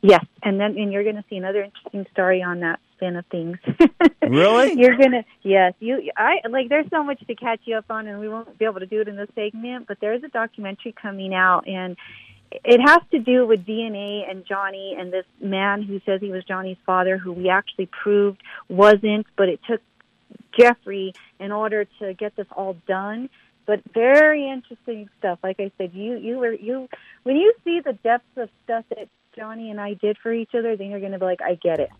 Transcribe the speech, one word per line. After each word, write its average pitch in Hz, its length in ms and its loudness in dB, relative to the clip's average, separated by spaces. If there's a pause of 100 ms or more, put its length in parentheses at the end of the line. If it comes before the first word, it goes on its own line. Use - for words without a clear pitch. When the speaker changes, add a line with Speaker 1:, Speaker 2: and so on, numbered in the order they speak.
Speaker 1:
Yes, 214 220 8 (180)
and 202 180 0
then, 208 180 -2
and 202 140 -4
you're 202 120 -2
gonna 208 240 -4
see 208 80 -10
another 196 280 -4
interesting 202 480 -12
story 185 300 2
on 175 180 -4
that 170 180 -4 (140)
spin 175 240 -6
of 170 100 -10
things. 170 360 -8
<laughs> - 60 -8 (540)
Speaker 2:
Really? 214 520 4
Speaker 1:
You're 247 220 8
gonna, 247 280 6 (180)
yes. 190 360 4
You, 233 380 -4
I, 294 240 2 (100)
like, 254 180 -2
there's 294 220 0
so 311 140 -2
much 285 220 -8
to 233 100 -8
catch 233 280 -6
you 226 120 -6
up 214 140 -8
on, 220 180 -8
and 202 100 -12
we 214 100 -10
won't 226 300 -12
be 220 60 -2
able 202 160 -4
to 190 60 -12
do 214 140 -4
it 208 80 -2
in 208 60 -14
this 202 220 -10
segment, 226 500 -10
but 202 140 -12
there 214 140 -4
is 247 100 -8
a 311 40 -16
documentary 226 640 -8
coming 190 400 -10
out, 185 360 2
and 185 280 -8 (680)
it 240 160 8
has 302 200 8 (120)
to 302 80 2
do 247 260 4
with 214 180 2
D 220 200 -6
N 220 100 -8
A 202 340 -8
and 190 160 -12
Johnny 196 540 -8
and 180 140 -10
this 185 120 -4 (160)
man 202 420 -2
who 196 220 -8
says 190 160 -2
he 202 100 -8
was 185 140 -8
Johnny's 185 400 -8
father, 185 340 0
who 185 140 -10
we 180 160 -2
actually 190 380 0
proved 202 560 0 (260)
wasn't, 208 580 4 (100)
but 196 120 4
it 165 200 -4
took 226 120 -2 (800)
Jeffrey 196 560 2 (240)
in 196 140 -8
order 208 340 -2 (140)
to 196 140 -8
get 208 200 -8
this 196 220 -10
all 190 200 -8 (100)
done. 208 440 -6 (340)
But 214 160 -2 (140)
very 285 540 4
interesting 240 600 -12 (100)
stuff. 180 240 -4
Like 190 180 -6
I 196 180 -6
said, 185 160 -8
you, 214 220 -8
you 233 220 -8
were, 240 140 -2
you, 254 360 -8 (340)
when 269 140 0
you 403 180 6 (100)
see 339 160 -2
the 277 120 -6
depths 233 440 -4
of 233 120 -8 (160)
stuff 226 260 -6
that - 180 -12 (280)
Johnny 220 340 -14
and 208 100 -10
I 202 140 -8
did 208 240 -4
for 233 140 -6
each 233 220 -6
other, 226 220 -2
then 196 140 -10
you're 202 100 -10
gonna 196 200 -10
be 190 40 -4
like, 180 180 -2
"I 175 120 -2
get 165 240 -2
it." 143 220 -4